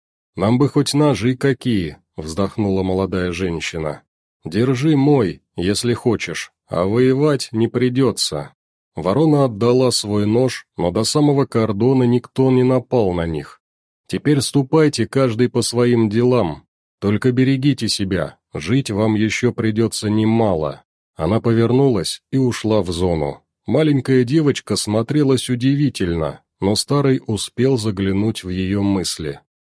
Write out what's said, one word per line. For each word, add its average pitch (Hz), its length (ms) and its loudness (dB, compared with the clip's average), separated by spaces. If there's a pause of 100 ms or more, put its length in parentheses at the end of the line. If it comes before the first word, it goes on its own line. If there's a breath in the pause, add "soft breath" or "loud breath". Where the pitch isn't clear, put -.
(360)
«Нам 107 220 2
бы 139 100 2
хоть 143 280 0
ножи 131 400 0
какие», 113 640 -2 (200)
вздохнула 95 640 -2
молодая 92 500 -2
женщина. 82 680 -6 (420)
«Держи 127 540 0
мой, 135 460 2 (120)
если 101 380 -2
хочешь, 104 580 -4 (160)
а 85 180 -2
воевать 131 680 0
не 113 160 0
придётся». 123 840 -2 (420)
Ворона 139 500 2
отдала 120 460 2
свой 104 340 -2
нож, 117 400 0 (100)
но 85 160 -2
до 107 120 0
самого 143 420 2
кордона 113 580 0
никто 123 460 0
не 127 140 4
напал 123 500 0
на 87 120 -2
них. 78 360 -8 (460)
«Теперь 139 340 0
ступайте 143 680 0
каждый 123 420 0
по 123 140 -2
своим 120 460 2
делам. 113 540 0 (360)
Только 104 320 0
берегите 131 580 0
себя, 92 480 -4 (160)
жить 113 380 -2
вам 107 240 0
ещё 110 360 0
придётся 107 580 -2
немало». 107 720 0 (320)
Она 90 240 0
повернулась 117 840 0 (100)
и 135 60 -2
ушла 110 440 0
в 87 100 -4
зону. 82 500 -2 (240)
Маленькая 135 580 2
девочка 139 520 0
смотрелась 127 760 0
удивительно, 120 920 -2 (180)
но 98 160 0
старый 135 500 0
успел 120 520 -2
заглянуть 101 640 -2
в 92 60 -10
её 92 340 -2
мысли. 87 560 -4 (300)